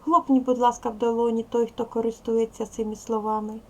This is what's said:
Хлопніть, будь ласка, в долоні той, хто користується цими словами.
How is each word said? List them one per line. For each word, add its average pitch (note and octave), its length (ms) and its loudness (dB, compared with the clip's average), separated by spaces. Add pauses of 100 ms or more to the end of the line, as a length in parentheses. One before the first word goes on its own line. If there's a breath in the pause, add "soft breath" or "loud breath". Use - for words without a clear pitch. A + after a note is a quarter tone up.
Хлопніть, C#4 440 4
будь B3+ 140 2
ласка, A#3+ 320 0
в G#3+ 80 -10
долоні A#3 440 0
той, A#3 240 0
хто A#3 200 -6
користується A3+ 800 -2
цими G#3+ 300 -6
словами. G#3+ 720 -4